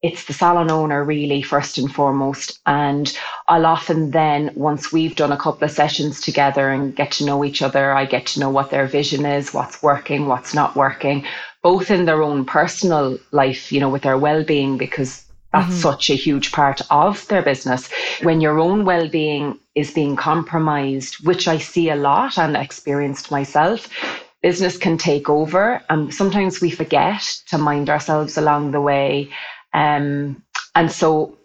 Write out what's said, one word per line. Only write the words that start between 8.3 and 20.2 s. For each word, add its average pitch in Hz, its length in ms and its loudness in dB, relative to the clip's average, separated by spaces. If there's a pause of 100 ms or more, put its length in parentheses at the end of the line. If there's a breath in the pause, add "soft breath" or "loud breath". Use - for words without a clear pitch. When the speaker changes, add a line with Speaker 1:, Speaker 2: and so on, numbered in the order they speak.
Speaker 1:
know 135 100 0
what 135 200 0
their 139 160 0
vision 143 380 -2
is, 143 300 -2
what's - 280 -6
working, 143 440 0
what's 127 260 -2
not 151 240 0
working, 139 480 0 (380 loud breath)
both 180 280 2
in 180 140 4
their 156 180 4
own 147 220 0
personal 151 760 0 (140)
life, 135 400 0
you 139 80 2
know, 139 80 2
with 139 140 -2
their 135 160 2
well-being, 151 580 2
because 127 480 -6 (260)
that's 190 180 2
Speaker 2:
Mm-hmm. 180 80 -2
Speaker 1:
such 160 340 0
a 143 40 4
huge 139 380 -2
part 139 380 2
of 170 380 2
their 196 120 2
business. 135 480 -2 (340 loud breath)
When 160 200 2
your 151 180 2
own 190 240 2
well-being 151 720 0 (160)
is 147 160 -2
being 143 260 0
compromised, 151 1080 -2